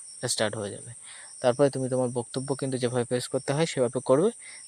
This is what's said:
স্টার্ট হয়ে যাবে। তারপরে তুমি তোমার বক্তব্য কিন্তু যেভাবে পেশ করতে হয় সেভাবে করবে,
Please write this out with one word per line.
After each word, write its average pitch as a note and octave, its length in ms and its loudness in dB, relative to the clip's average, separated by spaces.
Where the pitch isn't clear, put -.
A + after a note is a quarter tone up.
স্টার্ট A2 280 0
হয়ে G2+ 160 -6
যাবে। A#2 200 -14
তারপরে C3 280 4
তুমি C3 200 -4
তোমার B2+ 200 0
বক্তব্য C3 460 -4
কিন্তু C3 220 -4
যেভাবে A#2+ 280 0
পেশ B2 220 -2
করতে C3+ 260 -2
হয় D#3 120 2
সেভাবে B2 340 0
করবে, D3+ 200 6